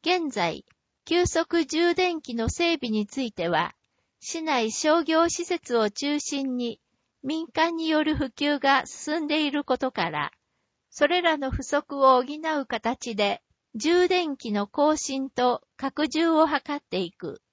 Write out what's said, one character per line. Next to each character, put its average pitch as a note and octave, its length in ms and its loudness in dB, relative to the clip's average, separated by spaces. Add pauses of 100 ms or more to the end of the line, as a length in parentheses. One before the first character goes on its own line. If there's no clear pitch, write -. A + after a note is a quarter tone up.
現 E4 320 -2
在、 G#3+ 320 -2 (400)
急 F4 200 2
速 E4+ 400 0
充 E4+ 300 2
電 F4 260 0
器 A#3+ 140 -10
の A3+ 140 0
整 E4+ 260 0
備 B3 160 -4
に G#3+ 160 0
つ - 140 -6
い A#3+ 100 -2
て E3 160 -4
は、 E3+ 260 0 (460)
市 - 240 -8
内 B3 280 0
商 D#4 320 2
業 D#4+ 260 2
施 E4+ 160 -6
設 C#4+ 320 -2
を G#3+ 120 2
中 C#4+ 300 -4
心 C4+ 380 -4
に A#3+ 220 -6 (440)
民 D#4+ 240 -4
間 E4 280 0
に D#4+ 140 -4
よ D#4 140 2
る D4+ 120 0
普 B3+ 100 -2
及 C#4+ 340 -2
が C#4 260 2
進 - 360 -6
ん D4 60 -4
で D4+ 200 0
い C#4 40 -2
る C#4+ 120 -4
こ B3+ 140 -2
と C4 140 -4
か E3+ 180 -4
ら、 D3+ 220 -6 (580)
そ - 180 2
れ F4+ 140 2
ら E4 160 2
の C4+ 140 -4
不 - 120 -4
足 C#4+ 420 0
を B3+ 160 8
補 D4+ 380 -4
う C4+ 60 -4
形 A3+ 500 -6
で、 G3+ 260 0 (320)
充 F4 340 2
電 F4 280 0
器 A#3 160 -8
の G#3 160 0
更 D4+ 300 2
新 C4+ 320 -6
と B3 320 0 (160)
拡 C#4+ 320 -2
充 E4 220 2
を D#4+ 140 6
図 D4+ 100 0
っ C#4+ 260 -4
て - 180 -6
い - 140 -4
く。 - 280 -12 (120)